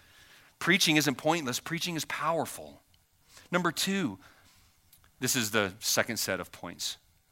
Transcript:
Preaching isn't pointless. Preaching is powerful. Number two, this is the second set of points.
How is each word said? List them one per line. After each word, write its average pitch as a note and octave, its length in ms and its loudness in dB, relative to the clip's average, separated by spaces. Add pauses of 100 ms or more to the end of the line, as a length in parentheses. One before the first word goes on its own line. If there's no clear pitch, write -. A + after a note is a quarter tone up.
(580)
Preaching F3 380 4
isn't C#3+ 200 4
pointless. D#3 440 0
Preaching E3+ 340 -6
is D3+ 120 -4
powerful. C#3+ 760 -4 (680)
Number F3 180 2
two, F3+ 480 0 (1000)
this B2+ 160 0
is G#2+ 160 0
the G2+ 260 2
second - 380 0
set F#2+ 240 -2
of F2 100 -12
points. - 460 -10 (360)